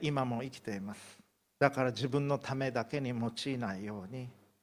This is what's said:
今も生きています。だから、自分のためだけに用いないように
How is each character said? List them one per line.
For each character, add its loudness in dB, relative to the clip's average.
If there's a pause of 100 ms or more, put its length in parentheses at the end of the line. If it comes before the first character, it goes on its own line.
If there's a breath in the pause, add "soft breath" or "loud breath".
今 4
も 0
生 -6
き -14
て -4
い -2
ま -6
す。 -18 (400)
だ 8
か 2
ら、 4
自 0
分 2
の 4
た -4
め 0
だ 0
け -2
に -2
用 -2
い 0
な -2
い -6
よ -6
う -12
に -8 (340)